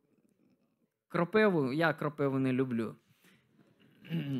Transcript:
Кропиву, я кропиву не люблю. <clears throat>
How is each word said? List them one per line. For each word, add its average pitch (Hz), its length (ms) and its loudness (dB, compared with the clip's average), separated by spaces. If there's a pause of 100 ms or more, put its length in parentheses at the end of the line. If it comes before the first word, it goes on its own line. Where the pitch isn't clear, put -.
(1080)
Кропиву, 170 640 2
я 160 200 2
кропиву 147 460 -2
не 131 140 0
люблю. 120 420 -2 (1160)
<clears throat> 160 40 -6 (260)